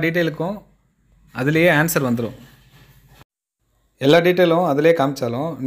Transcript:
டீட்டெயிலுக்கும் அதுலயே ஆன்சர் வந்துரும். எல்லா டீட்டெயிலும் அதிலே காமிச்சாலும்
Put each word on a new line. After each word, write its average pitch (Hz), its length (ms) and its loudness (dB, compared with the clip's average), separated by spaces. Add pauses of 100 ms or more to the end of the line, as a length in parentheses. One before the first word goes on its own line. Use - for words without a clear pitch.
டீட்டெயிலுக்கும் 165 520 -4 (880)
அதுலயே 160 340 2
ஆன்சர் 156 320 -2
வந்துரும். 117 260 -4 (1700)
எல்லா 165 200 6
டீட்டெயிலும் 175 460 2
அதிலே 160 280 2
காமிச்சாலும் 135 480 -4 (160)